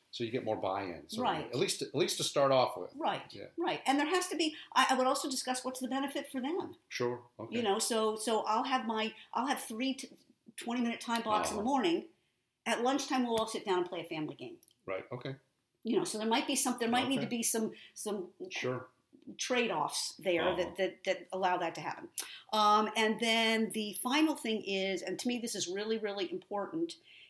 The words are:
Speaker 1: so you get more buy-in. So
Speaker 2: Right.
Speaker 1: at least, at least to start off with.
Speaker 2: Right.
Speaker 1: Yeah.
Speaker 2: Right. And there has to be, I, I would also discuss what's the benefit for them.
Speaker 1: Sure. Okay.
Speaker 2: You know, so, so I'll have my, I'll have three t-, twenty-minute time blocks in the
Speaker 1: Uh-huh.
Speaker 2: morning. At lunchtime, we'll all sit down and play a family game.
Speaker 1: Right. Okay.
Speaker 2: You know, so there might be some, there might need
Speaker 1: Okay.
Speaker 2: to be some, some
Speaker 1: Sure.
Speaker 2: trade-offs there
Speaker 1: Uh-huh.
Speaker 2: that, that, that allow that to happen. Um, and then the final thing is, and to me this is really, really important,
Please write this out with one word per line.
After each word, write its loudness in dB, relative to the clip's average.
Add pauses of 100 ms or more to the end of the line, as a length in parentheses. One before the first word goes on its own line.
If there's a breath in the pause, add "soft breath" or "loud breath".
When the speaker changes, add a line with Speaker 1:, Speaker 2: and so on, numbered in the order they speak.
(100 soft breath)
Speaker 1:
so -6
you -4
get -2
more 0
buy-in. -4
So -4
Speaker 2:
Right. -2
Speaker 1:
at -8
least, 0
at -6
least 0
to -2
start 4
off 4
with. -8
Speaker 2:
Right. -2
Speaker 1:
Yeah. -14 (120)
Speaker 2:
Right. -2
And 4
there 2
has 2
to -4
be, 0 (180 loud breath)
I, 6
I 4
would 2
also 0
discuss -4
what's -6
the -4
benefit -4
for -4
them. -4 (140)
Speaker 1:
Sure. -2 (160)
Okay. -6
Speaker 2:
You -2
know, 2
so, 2
so 0
I'll 2
have 0
my, -2 (180 loud breath)
I'll -2
have 0
three -2
t-, -10 (480)
twenty-minute -2
time -2
blocks 2
in -4
the -2
Speaker 1:
Uh-huh. 2
Speaker 2:
morning. 4 (600)
At 0
lunchtime, 2
we'll 2
all 4
sit -6
down 2
and 2
play -8
a -8
family -6
game. -14 (280)
Speaker 1:
Right. -4
Okay. -8 (480)
Speaker 2:
You 2
know, 4
so -4
there -2
might 2
be 0
some, 2
there 0
might 2
need 0
Speaker 1:
Okay. -2
Speaker 2:
to -6
be -2
some, 0 (220 loud breath)
some -6 (200)
Speaker 1:
Sure. -4 (500)
Speaker 2:
trade-offs 0
there 2
Speaker 1:
Uh-huh. 2
Speaker 2:
that, -2
that, -2
that -2
allow 2
that -2
to -8
happen. -8 (440 loud breath)
Um, 6
and 4
then 4
the -4 (100)
final 4
thing 0
is, 0
and -4
to -2
me 0
this -4
is -4
really, -2
really -4
important, -4 (340 loud breath)